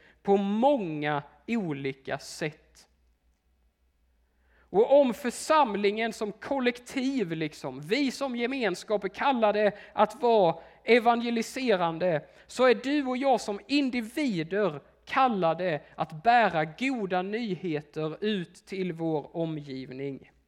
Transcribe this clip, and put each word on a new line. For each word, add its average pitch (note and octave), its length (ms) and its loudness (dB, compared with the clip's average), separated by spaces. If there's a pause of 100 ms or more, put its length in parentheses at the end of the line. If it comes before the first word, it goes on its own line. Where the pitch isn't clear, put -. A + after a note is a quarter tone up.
(240)
på G3 140 4
många G3 840 0 (240)
olika C#3 680 -6
sätt. - 720 -10 (1800)
Och C4 320 6
om B3 120 4
församlingen A3+ 1000 0
som G#3+ 180 -6
kollektiv, B3 1000 -2
liksom, D3+ 500 -6
vi A#3 300 0
som C4 240 -6
gemenskap A#3 680 -2
är F#3+ 60 -2
kallade G#3+ 600 2 (220)
att - 280 2
vara G#3 340 4 (280)
evangeliserande, A3+ 1400 2 (220)
så - 180 0
är B3 100 8
du C#4 300 -2
och B3+ 120 -4
jag C4 240 2
som G3+ 260 -6
individer G#3+ 1120 -2 (240)
kallade F3+ 760 0 (140)
att D#3 280 -8
bära G3+ 420 4
goda F#3+ 560 -4
nyheter F3 1040 -6
ut G#3 420 -4
till F#3 280 -6
vår D#3+ 440 -4
omgivning. C#3 920 -8 (160)